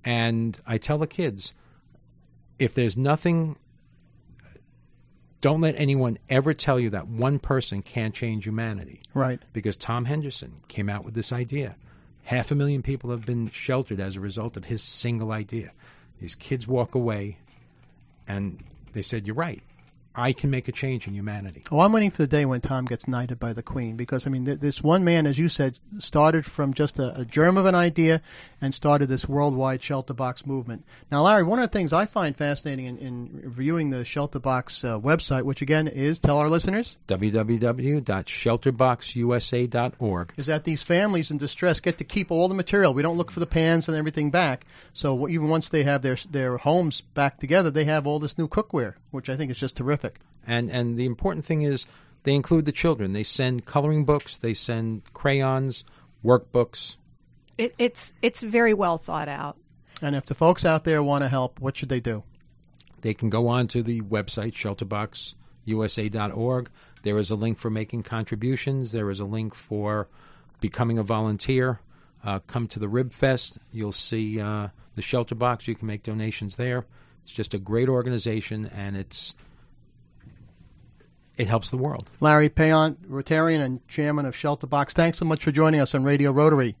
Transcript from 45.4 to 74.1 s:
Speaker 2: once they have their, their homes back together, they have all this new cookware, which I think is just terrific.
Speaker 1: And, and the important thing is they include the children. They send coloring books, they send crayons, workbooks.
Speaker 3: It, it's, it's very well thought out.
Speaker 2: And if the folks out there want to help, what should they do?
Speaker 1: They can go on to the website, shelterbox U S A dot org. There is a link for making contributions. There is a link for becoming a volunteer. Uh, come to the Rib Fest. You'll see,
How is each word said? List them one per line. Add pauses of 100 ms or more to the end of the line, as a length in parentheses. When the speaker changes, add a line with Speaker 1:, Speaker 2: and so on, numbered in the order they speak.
Speaker 2:
once
they
have
their, (100)
their
homes
back
together,
they
have
all
this
new
cookware, (180)
which
I
think
is
just
terrific. (360)
Speaker 1:
And,
and
the
important
thing
is (360)
they
include
the
children.
They
send
coloring
books,
they
send (100)
crayons, (400)
workbooks. (600)
Speaker 3:
It,
it's,
it's
very
well
thought
out. (420)
Speaker 2:
And
if
the
folks
out
there
want
to
help,
what
should
they
do? (800)
Speaker 1:
They
can
go
on
to
the
website,
shelterbox (320)
U
S
A
dot
org. (320)
There
is
a
link
for
making
contributions.
There
is
a
link
for (520)
becoming
a
volunteer. (440)
Uh,
come
to
the
Rib
Fest. (120)
You'll
see,